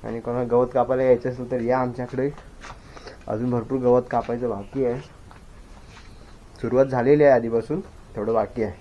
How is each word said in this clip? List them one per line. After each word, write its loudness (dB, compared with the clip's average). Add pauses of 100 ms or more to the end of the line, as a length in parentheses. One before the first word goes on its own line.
आणि -8
कोणाला -4
गवत 2
कापायला 0
यायचं 4
असेल -10
तर -2
या 0
आमच्याकडे, -4 (960)
अजून -4
भरपूर -2
गवत 4
कापायचं -4
बाकी -6
आहे. -2 (1600)
सुरुवात 2
झालेली 4
आहे 8
आधीपासून, 0
तेवढं -6
बाकी -2
आहे. -2